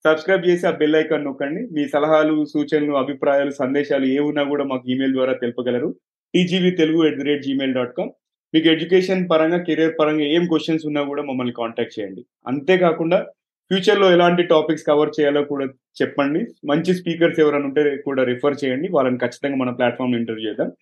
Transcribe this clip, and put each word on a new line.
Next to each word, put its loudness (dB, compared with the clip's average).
సబ్స్క్రైబ్ 2
చేసి 2
ఆ 2
బెల్ 0
ఐకాన్ 0
నొక్కండి. -6
మీ -2
సలహాలు, 2
సూచనలు, -2
అభిప్రాయాలు, 0
సందేశాలు -2
ఏ 0
ఉన్నా 0
కూడా -2
మాకు -6
ఈమెయిల్ 0
ద్వారా 0
తెలుపగలరు, -4
టీజీవీ 2
తెలుగు 2
ఎట్ 0
ది -6
రేట్ -2
జీమెయిల్ -2
డాట్ -2
కామ్. -4
మీకు 4
ఎడ్యుకేషన్ 2
పరంగా, 2
కెరీర్ 0
పరంగా 2
ఏం 2
క్వశ్చన్స్ -2
ఉన్నా -2
కూడా -6
మమ్మల్ని -4
కాంటాక్ట్ -6
చేయండి. -10
అంతేకాకుండా 0
ఫ్యూచర్లో 4
ఎలాంటి 6
టాపిక్స్ 2
కవర్ 2
చేయాలో 2
కూడా -4
చెప్పండి. -2
మంచి 0
స్పీకర్స్ 0
ఎవరైనా 2
ఉంటే 0
కూడా -2
రిఫర్ -2
చేయండి, -4
వాళ్ళని 0
ఖచ్చితంగా -4
మన -2
ప్లాట్‌ఫామ్‌లో -2
ఇంటర్వ్యూ -6
చేద్దాం. -6